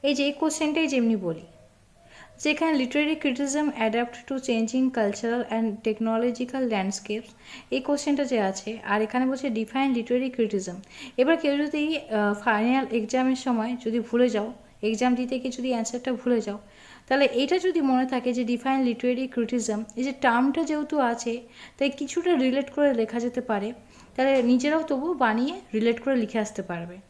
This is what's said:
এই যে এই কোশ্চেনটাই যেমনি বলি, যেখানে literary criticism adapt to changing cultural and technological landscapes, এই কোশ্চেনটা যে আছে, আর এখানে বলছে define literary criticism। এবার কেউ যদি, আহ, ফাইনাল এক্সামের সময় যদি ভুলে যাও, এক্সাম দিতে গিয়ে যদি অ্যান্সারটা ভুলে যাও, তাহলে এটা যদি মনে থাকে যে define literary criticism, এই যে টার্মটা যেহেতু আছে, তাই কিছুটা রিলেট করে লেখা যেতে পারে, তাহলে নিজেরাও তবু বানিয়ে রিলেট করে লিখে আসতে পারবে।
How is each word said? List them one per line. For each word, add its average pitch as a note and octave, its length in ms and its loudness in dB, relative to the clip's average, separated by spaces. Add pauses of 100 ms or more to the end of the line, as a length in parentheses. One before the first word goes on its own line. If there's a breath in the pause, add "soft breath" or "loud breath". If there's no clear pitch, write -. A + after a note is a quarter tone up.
এই D4 80 2
যে C#4+ 120 0
এই C#4+ 120 -2
কোশ্চেনটাই D#4 520 0
যেমনি A#3 240 2 (100)
বলি, E3 180 -6 (1000 loud breath)
যেখানে D4+ 360 2
literary D4 420 2
criticism C#4+ 440 0 (200)
adapt A#3+ 280 0 (140)
to C4+ 60 -4 (140)
changing A#3 420 2
cultural A#3 520 0 (140)
and A3+ 100 0 (200)
technological A#3 760 0 (120)
landscapes, G3+ 560 -4 (440 loud breath)
এই C4 120 0
কোশ্চেনটা C#4+ 460 0
যে A#3+ 60 2 (120)
আছে, F#3+ 200 -8 (220)
আর G#3 140 2
এখানে B3+ 240 0
বলছে C4 160 -4 (120)
define C4+ 400 0
literary B3 380 0
criticism। G3 400 -2 (440 loud breath)
এবার D4+ 220 6
কেউ C#4+ 120 2 (100)
যদি, D4 180 -2 (140)
আহ, G#3 360 0 (100)
ফাইনাল A#3+ 420 2 (140)
এক্সামের B3+ 480 0
সময় A#3 260 0 (120)
যদি A3+ 140 0 (100)
ভুলে B3 280 4
যাও, G#3 120 -2 (400 loud breath)
এক্সাম A#3 320 2
দিতে B3+ 180 -4
গিয়ে B3+ 200 -4
যদি B3+ 160 -4
অ্যান্সারটা A#3+ 360 -4 (100)
ভুলে B3 260 2
যাও, G#3 120 -8 (480 loud breath)
তাহলে C#4 200 4 (160)
এটা D4 140 2 (100)
যদি E4+ 140 2 (100)
মনে B3+ 220 4
থাকে B3 260 0
যে B3+ 120 0
define C4+ 380 0
literary B3 460 0
criticism, A3+ 460 -2 (180)
এই B3+ 80 -2
যে C#4 60 -2 (120)
টার্মটা C4+ 460 4
যেহেতু D4+ 260 -2 (140)
আছে, A#3 220 -4 (440 loud breath)
তাই C#4 120 0 (120)
কিছুটা E4+ 300 -2 (140)
রিলেট C4+ 320 2
করে D4 140 6 (100)
লেখা A3+ 260 -2
যেতে A#3+ 240 -2
পারে, G#3 180 -2 (460 loud breath)
তাহলে C4 180 4 (180)
নিজেরাও D4 400 4
তবু C#4 160 0 (180)
বানিয়ে A#3+ 300 2 (200)
রিলেট A#3 300 2
করে C4+ 180 2
লিখে G#3+ 220 -2
আসতে G3+ 260 -8
পারবে। F3 280 -8 (120)